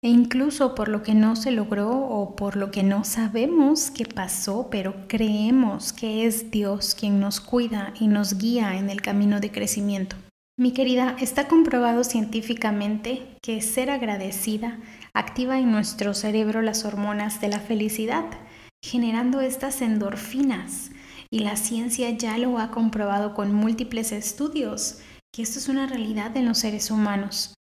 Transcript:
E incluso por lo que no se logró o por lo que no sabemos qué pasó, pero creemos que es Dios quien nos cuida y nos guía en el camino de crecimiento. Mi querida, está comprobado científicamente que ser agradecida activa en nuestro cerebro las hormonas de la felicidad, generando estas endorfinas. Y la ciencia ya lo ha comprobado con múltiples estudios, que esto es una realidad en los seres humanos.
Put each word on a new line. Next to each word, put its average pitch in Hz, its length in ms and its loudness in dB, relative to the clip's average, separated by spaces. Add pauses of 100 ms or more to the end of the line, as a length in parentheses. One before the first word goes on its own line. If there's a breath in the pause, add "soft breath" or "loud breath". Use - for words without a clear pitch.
E 240 60 0
incluso 254 680 4
por 214 120 0
lo 214 160 0
que 214 100 2
no 214 220 6
se 240 160 -2
logró 214 400 0
o 226 460 -2
por 202 180 -4
lo 196 160 -2
que 196 120 0
no 196 200 4
sabemos 269 880 2
qué 233 140 -4
pasó, 202 680 -4
pero 196 380 -4
creemos 220 840 2
que 220 340 -2
es 226 260 0
Dios 202 440 0
quien 202 240 2
nos 196 220 0
cuida 226 580 -2
y 220 80 4
nos 208 300 4
guía 214 400 2
en 196 120 -2
el 196 120 -6
camino 202 400 2
de 208 100 -4
crecimiento. 202 640 -2 (420)
Mi 247 140 4
querida, 254 480 2
está 277 300 -2
comprobado 247 560 6
científicamente 220 1200 -2 (140)
que 220 200 -4
ser 254 280 -2
agradecida 214 920 -4 (340 loud breath)
activa 254 460 -2
en 247 100 4
nuestro 208 440 0
cerebro 214 480 0
las 214 240 -2
hormonas 208 560 -4
de 202 80 0
la 208 100 -2
felicidad, 220 680 -2 (560 loud breath)
generando 247 600 0
estas 262 400 -4
endorfinas. 214 1080 -2 (380 loud breath)
Y 220 100 -2
la 208 180 0
ciencia 233 520 -2
ya 226 280 -2
lo 247 200 0
ha 226 140 -2
comprobado 208 640 0
con 202 200 0
múltiples 226 600 0
estudios, 254 840 -4 (340 loud breath)
que 233 80 -8
esto 226 180 -4
es - 80 -6
una 269 200 0
realidad 220 500 -4
en 254 80 2
los 226 140 2
seres 214 300 -2
humanos. 208 640 -2 (140)